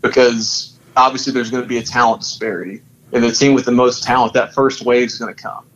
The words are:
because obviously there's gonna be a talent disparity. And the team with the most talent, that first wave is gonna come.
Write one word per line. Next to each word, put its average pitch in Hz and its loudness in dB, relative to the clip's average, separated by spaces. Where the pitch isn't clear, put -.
because 120 0
obviously 131 2
there's 120 -4
gonna 123 -4
be 120 -4
a 117 -4
talent 117 0
disparity. 98 -8
And 120 2
the 117 2
team 139 4
with 123 2
the 123 0
most 123 2
talent, 123 0
that 120 0
first 135 0
wave 123 2
is 113 -12
gonna 117 -10
come. - -14